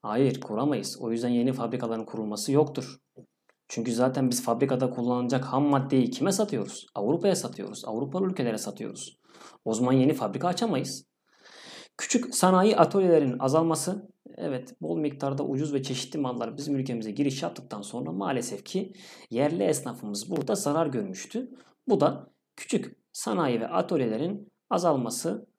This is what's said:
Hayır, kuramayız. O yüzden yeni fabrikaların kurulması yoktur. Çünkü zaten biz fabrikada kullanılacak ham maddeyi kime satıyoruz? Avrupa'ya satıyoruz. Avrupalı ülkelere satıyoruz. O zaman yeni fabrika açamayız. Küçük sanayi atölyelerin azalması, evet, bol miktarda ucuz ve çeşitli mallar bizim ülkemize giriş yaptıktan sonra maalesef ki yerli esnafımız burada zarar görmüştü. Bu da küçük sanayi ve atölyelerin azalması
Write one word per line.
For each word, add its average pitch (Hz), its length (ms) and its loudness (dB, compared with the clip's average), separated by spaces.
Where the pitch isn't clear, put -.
Hayır, 120 400 2
kuramayız. 127 600 -2
O 117 100 -4
yüzden 117 180 -2
yeni 120 240 2
fabrikaların 113 520 -4
kurulması 107 460 -4
yoktur. 139 480 2
Çünkü 117 260 -2
zaten 131 360 2
biz 120 140 0
fabrikada 127 460 2
kullanılacak 123 560 0
ham 139 180 2
maddeyi 135 460 4
kime 170 220 0
satıyoruz? 151 540 -2
Avrupa'ya 160 400 2
satıyoruz. 101 500 -8
Avrupalı 139 400 -2
ülkelere 131 320 0
satıyoruz. - 640 -10
O 113 80 0
zaman 123 200 4
yeni 135 200 6
fabrika 117 340 -2
açamayız. 175 580 -2
Küçük - 380 -2
sanayi 185 420 6
atölyelerin 165 600 6
azalması, 160 720 2
evet, - 440 -6
bol 165 160 -2
miktarda 139 480 -2
ucuz 143 280 -2
ve 135 100 0
çeşitli 139 360 -6
mallar 120 380 -4
bizim 143 180 -4
ülkemize 120 360 -4
giriş 139 320 -4
yaptıktan 127 380 -8
sonra 131 300 -8
maalesef 175 540 -4
ki - 280 -4
yerli 147 340 0
esnafımız 143 680 -4
burada 175 240 0
zarar 156 320 0
görmüştü. 131 640 -6
Bu 202 120 4
da - 320 2
küçük - 420 -4
sanayi 135 480 0
ve 113 60 -4
atölyelerin 160 840 0
azalması 170 800 0